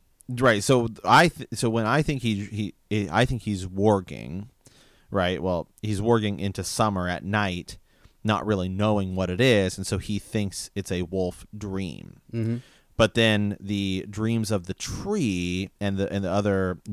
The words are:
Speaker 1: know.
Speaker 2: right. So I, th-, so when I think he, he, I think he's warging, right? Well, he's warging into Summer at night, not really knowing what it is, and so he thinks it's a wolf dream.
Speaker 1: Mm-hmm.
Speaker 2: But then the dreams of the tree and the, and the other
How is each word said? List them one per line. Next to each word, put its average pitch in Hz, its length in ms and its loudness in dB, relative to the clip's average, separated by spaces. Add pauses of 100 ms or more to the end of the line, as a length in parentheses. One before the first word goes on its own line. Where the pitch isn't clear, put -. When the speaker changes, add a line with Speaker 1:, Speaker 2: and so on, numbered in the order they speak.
(280)
Speaker 1:
know. 123 160 -6
Speaker 2:
right. 110 180 6
So 123 260 4 (160)
I, 135 240 8
th-, - 260 -10
so 117 140 0
when 113 180 0
I 135 160 2
think 143 200 -2
he, 104 520 -2 (160)
he, 104 200 0
I 104 140 4
think 131 180 -2
he's 95 240 -4
warging, 92 800 0 (640)
right? 90 320 0
Well, 87 240 -2 (160)
he's 104 180 -2
warging 107 380 2
into 95 240 -4
Summer 95 460 0
at 90 160 -4
night, 95 540 -2 (440)
not 110 240 0
really 95 220 0
knowing 98 480 0
what 92 140 0
it 92 100 -2
is, 107 360 4
and 95 80 -6
so 98 140 -2
he 101 220 -4
thinks - 560 -6
it's 98 160 -6
a 90 100 0
wolf 90 420 -4 (140)
dream. 87 640 -8 (120)
Speaker 1:
Mm-hmm. 117 260 -2 (360)
Speaker 2:
But 110 200 4
then 104 440 4
the 98 500 -2
dreams 110 420 -2
of 95 160 -2
the 92 80 -6
tree 95 960 -4 (100)
and 98 160 -2
the, 98 160 0
and 98 100 -2
the 92 80 -2
other 95 480 0 (140)